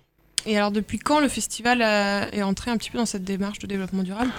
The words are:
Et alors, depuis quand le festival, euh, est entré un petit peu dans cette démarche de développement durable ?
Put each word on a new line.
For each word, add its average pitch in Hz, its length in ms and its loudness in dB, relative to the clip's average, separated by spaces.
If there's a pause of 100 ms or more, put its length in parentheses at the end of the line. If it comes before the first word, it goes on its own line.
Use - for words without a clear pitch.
(460)
Et 214 120 2
alors, 208 140 2
depuis 208 260 -2
quand 294 220 2
le 277 80 4
festival, 240 520 0
euh, 202 500 2
est 202 120 -2
entré 196 280 0
un 233 60 2
petit - 140 -4
peu 247 80 -6
dans 233 80 2
cette 190 180 -4
démarche 196 360 -4
de 202 60 -10
développement 190 360 -2
durable ? 208 360 -2